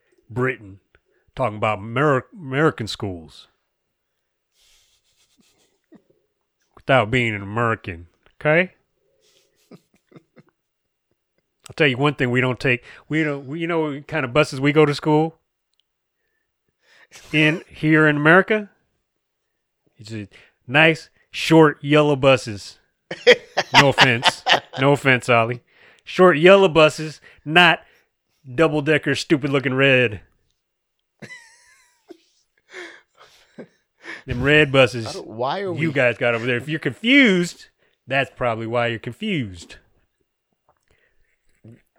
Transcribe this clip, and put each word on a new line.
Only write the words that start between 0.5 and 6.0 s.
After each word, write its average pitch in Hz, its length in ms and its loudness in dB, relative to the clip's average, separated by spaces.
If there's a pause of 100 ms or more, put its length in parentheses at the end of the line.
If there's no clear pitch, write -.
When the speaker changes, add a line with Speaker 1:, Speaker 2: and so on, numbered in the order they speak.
Speaker 1:
talking 110 220 -6
about 107 220 -2
Amer-, 127 540 -2
American 139 540 -4
schools 87 600 -12 (3250)